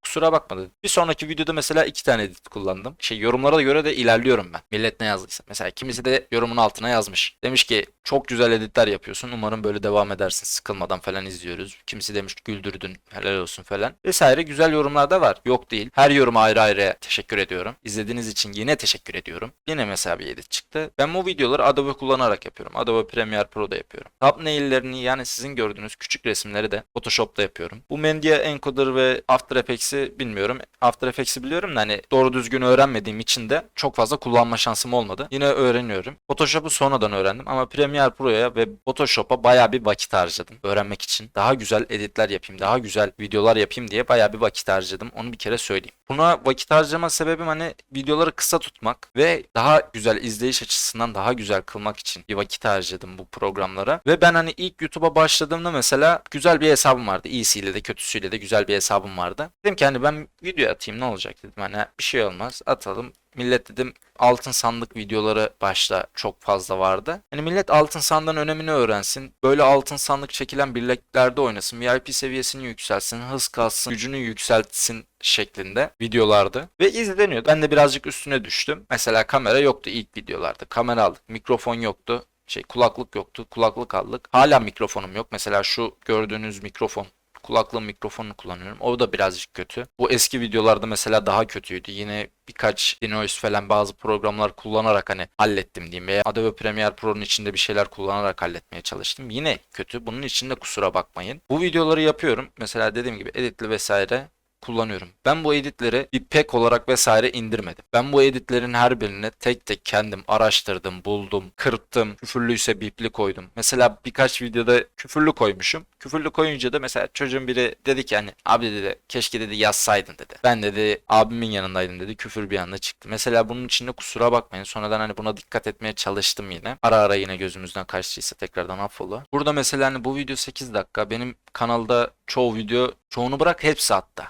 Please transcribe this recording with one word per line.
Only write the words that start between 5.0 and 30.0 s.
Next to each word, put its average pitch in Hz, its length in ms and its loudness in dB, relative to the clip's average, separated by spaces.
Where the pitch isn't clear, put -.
yazdıysa. 98 420 -6
Mesela 95 240 -8
kimisi 123 340 -10
de 131 260 2
yorumun 117 260 0
altına 120 320 2
yazmış. 101 540 0
Demiş 127 200 0
ki, 107 220 0
"Çok 139 240 -2
güzel 117 240 4
editler 110 360 2
yapıyorsun. 101 440 -6
Umarım 110 320 -4
böyle 104 200 -2
devam 104 280 2
edersin. 95 340 -4
Sıkılmadan 92 540 -6
falan 95 260 -6
izliyoruz." 90 520 -12
Kimisi 104 280 -10
demiş, 98 200 -6
"Güldürdün. 98 520 -10
Helal 98 280 -4
olsun." 90 260 -8
falan. 101 300 -4
Vesaire 135 360 4
güzel 156 320 2
yorumlar 143 360 2
da 185 120 4
var. 107 240 4
Yok 127 260 0
değil. 110 220 -6
Her 139 180 6
yoruma 123 300 6
ayrı 110 200 6
ayrı 101 400 4
teşekkür - 360 -4
ediyorum. 92 460 -4
İzlediğiniz 110 440 -6
için 104 260 -6
yine 113 220 0
teşekkür - 400 -4
ediyorum. 90 360 -10
Yine 151 180 -4
mesela 92 340 -4
bir - 80 -10
edit 62 240 -12
çıktı. - 460 -6
Ben 147 160 0
bu 185 120 -2
videoları 147 400 0
Adobe 139 280 2
kullanarak 131 520 0
yapıyorum. - 320 -12
Adobe 113 300 0
Premiere 107 360 -2
Pro'da 98 320 -6
yapıyorum. - 360 -14
Thumbnail'lerini 139 800 0
yani 127 240 -2
sizin 135 300 -8
gördüğünüz 107 400 -4
küçük - 300 -8
resimleri 104 460 -2
de 104 120 -4
Photoshop'ta - 480 -2
yapıyorum. 98 480 -6
Bu 147 80 -6
Media 156 400 4
Encoder 135 580 0
ve 131 320 4
After 127 280 2
Effects'i 127 640 -2